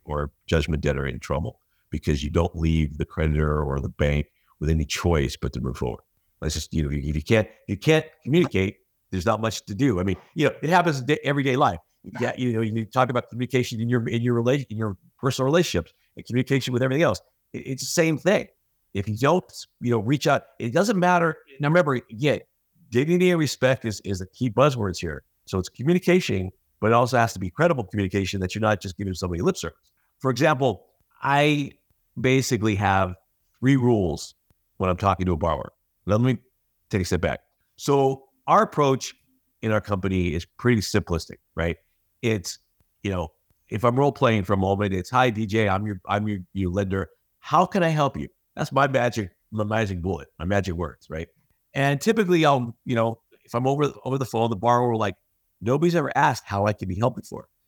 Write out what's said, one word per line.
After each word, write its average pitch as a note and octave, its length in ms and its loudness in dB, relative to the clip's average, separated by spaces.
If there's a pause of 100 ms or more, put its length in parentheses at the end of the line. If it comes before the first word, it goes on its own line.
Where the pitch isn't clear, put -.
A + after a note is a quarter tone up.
or D2 280 -4 (140)
judgment D2+ 360 0
debtor C#2 240 -2
in B1+ 140 -8
trouble, B1+ 400 -6 (300)
because D2 340 -2
you D2 60 -6
don't E2+ 260 0
leave D#2+ 420 0
the D#2 60 -4
creditor D2+ 580 0
or C#2 160 -4
the B1+ 120 -6
bank D2 360 0 (320)
with D2+ 120 0
any D#2+ 140 2
choice D2+ 560 0
but B1+ 120 -4
to B1+ 80 -8
move B1+ 160 -6
forward. B1 260 -6 (380)
Let's D2+ 140 -4
just, D#2+ 200 -8
you D#2+ 80 2
know, C#2+ 80 -2
if C#2+ 240 -4
you D2+ 80 -4
can't, A2 260 2 (200)
you G2+ 80 -4
can't D#3 300 2 (180)
communicate, G#2+ 540 0 (320)
there's F2+ 160 -4
not A2 140 0
much A2 260 -6
to G#2+ 80 -10
do. G2+ 260 2
I - 20 0
mean, F#2+ 140 0 (180)
you D3 140 2
know, - 140 -4
it C#3+ 60 -4
happens E3+ 300 2
in B2 80 -10
da-, D3+ 160 0
everyday C#3 320 0
life. B2 240 0 (400)
Yeah, A#2 180 -2
you B2 180 -2
know, A2+ 80 0
you A2+ 240 -4
talk B2+ 240 0
about B2 180 -4
communication A#2+ 500 -4
in A#2 120 -2
your, B2 180 0
in A#2 140 -2
your A#2+ 200 2
rela-, C3 280 0
in G#2+ 80 -8
your G#2+ 180 -4 (220)
personal C3 260 -2
relationships, C#3+ 480 0 (240)
and - 80 -16
communication B2+ 480 -2
with A#2+ 100 0
everything C3 200 0
else. A#2 180 2 (320)
It, - 140 -10
it's C3+ 160 -8
the C3+ 60 -8
same D#3+ 280 0
thing. F3 300 0 (480)
If G2 120 -4
you G#2+ 120 -4
don't, D3 260 2 (380)
you A#2+ 80 -2
know, A#2 80 2
reach B2+ 280 -2
out, C#3+ 180 2 (140)
it A2+ 140 -6
doesn't G3 260 2
matter. F3 380 2 (240)
Now, D3 80 0
remember, D3+ 320 2 (100)
again, A2+ 300 0 (480)
dignity E3+ 420 2
and F3 80 2
respect C3 460 0
is, A2 160 -4
is F#2+ 200 -6
the F#2 60 -10
key - 220 -4
buzzwords A#2+ 500 2
here. D#2 260 -8 (200)
So - 140 -2
it's F#2 100 -2
communication, D3+ 840 0 (300)
but G#2 60 0
it A2+ 80 4
also A#2+ 240 4
has A2+ 160 2
to - 40 -12
be F#2 120 -6
credible D3 340 0
communication, G2 560 -2
that F#2 140 -4
you're G#2 80 -6
not G#2+ 180 2
just F#2 160 -10
giving G2 160 -6
somebody F2 300 -4
lip F3+ 160 0
service. - 180 -8 (440)
For C3 100 -2
example, C3 560 0 (360)
I C#3+ 500 2 (460)
basically A#2+ 580 2
have F#2+ 380 2 (440)
three C#3 180 4
rules G#2+ 580 2 (440)
when F#2+ 100 0
I'm F2 80 2
talking F#2 300 2
to F2+ 60 2
a E2 40 0
borrower. D#2 380 -4 (320)
Let G#2+ 160 2
me B2+ 160 2 (500)
take G2 140 0
a - 20 -4
step F2 160 0
back. D2+ 200 -2 (360)
So C#3 480 0 (220)
our F3+ 160 6
approach C#3 520 0 (460)
in A2 100 -2
our G#2+ 120 2
company F#2+ 500 0
is E2 140 -4
pretty A#2+ 340 2
simplistic, - 560 -2 (180)
right? E2 220 -2 (460)
It's, A2 360 -4 (440)
you G2+ 80 -2
know, F2+ 220 -4 (380)
if A2 140 -2
I'm A#2+ 140 2
role C#3+ 140 4
playing A2 320 2
for G#2+ 80 -2
a G2 60 4
moment, G2 340 0
it's, F2+ 160 -4
"Hi, B2+ 220 2
D A2 160 -4
J, G#2+ 220 2
I'm G2 180 -2
your, G2+ 200 -6
I'm G#2 220 -2
your, G#2 120 -4 (120)
your F#2+ 180 -2
lender. F#2+ 380 -2 (300)
How E3+ 260 2
can F#3 180 -2
I E3 60 2
help D3+ 300 0
you?" C#2 100 -8 (280)
That's - 160 -6
my C3+ 160 2
magic, A#2+ 420 -2 (220)
my G#2+ 120 -2
magic G#2 380 -2
bullet, E2 260 -4 (100)
my D#2+ 60 -8
magic F#2+ 300 0
words, E2 340 -8
right? D#2+ 200 -8 (440)
And C#3 260 0
typically F3+ 460 2
I'll, B2+ 400 2
you B2+ 100 -4
know, A2+ 260 0 (240)
if - 100 -10
I'm B2 120 -2
over, C#3 240 2 (140)
over C3 140 -2
the C3 80 -4
phone, A2+ 240 0
the A2 60 -4
borrower, A#2+ 400 2
like, G#2 180 -2 (480)
"Nobody's D3+ 320 2
ever D#3 200 0
asked C#3 300 2
how G2+ 220 0
I G#2+ 80 0
can F#2+ 140 -8
be F2 80 -4
helped A#2 200 0
before." - 320 -14 (200)